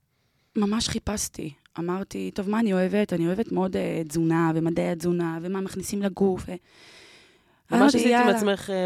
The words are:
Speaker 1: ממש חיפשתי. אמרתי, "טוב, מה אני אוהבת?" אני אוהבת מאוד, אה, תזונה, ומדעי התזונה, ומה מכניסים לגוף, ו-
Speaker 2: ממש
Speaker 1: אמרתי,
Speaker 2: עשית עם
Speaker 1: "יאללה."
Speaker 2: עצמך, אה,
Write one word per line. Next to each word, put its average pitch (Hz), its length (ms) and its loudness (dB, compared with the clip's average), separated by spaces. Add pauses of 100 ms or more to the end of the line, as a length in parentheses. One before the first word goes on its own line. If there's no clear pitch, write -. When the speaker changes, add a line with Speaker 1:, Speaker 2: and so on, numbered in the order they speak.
(560)
Speaker 1:
ממש 214 320 0
חיפשתי. - 680 -6 (260)
אמרתי, 185 540 -6
"טוב, 196 160 -4
מה 214 100 0
אני 214 140 2
אוהבת?" 185 400 0
אני 165 140 0
אוהבת 190 240 -2
מאוד, 185 240 0
אה, 170 320 -4
תזונה, 165 480 2
ומדעי 170 360 0
התזונה, 170 500 -2
ומה 190 200 -4
מכניסים 190 400 -6
לגוף, 190 460 0
ו- 185 40 -10
Speaker 2:
ממש 180 80 -10 (1200)
Speaker 1:
אמרתי, 277 160 8
Speaker 2:
עשית - 100 4
עם 240 40 6
Speaker 1:
"יאללה." 233 260 6
Speaker 2:
עצמך, 202 320 0
אה, 185 160 0